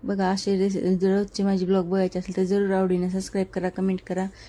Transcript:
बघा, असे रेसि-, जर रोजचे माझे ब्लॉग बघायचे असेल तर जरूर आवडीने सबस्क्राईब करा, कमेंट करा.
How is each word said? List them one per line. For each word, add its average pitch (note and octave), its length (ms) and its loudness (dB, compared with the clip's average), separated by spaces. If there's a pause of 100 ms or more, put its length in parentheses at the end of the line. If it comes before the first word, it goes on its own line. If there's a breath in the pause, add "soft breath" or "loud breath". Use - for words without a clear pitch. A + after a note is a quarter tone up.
बघा, G3 260 0
असे G3 300 0
रेसि-, F#3+ 400 2
जर F#3+ 200 2
रोजचे G3+ 240 -4
माझे F#3+ 240 2
ब्लॉग F#3 200 2
बघायचे F#3 320 0
असेल F3+ 180 -6
तर F#3 80 2
जरूर G3 300 2
आवडीने F3+ 360 2
सबस्क्राईब F#3+ 360 -2
करा, F#3 220 -4
कमेंट F#3 320 -2
करा. F#3 260 -4 (220 loud breath)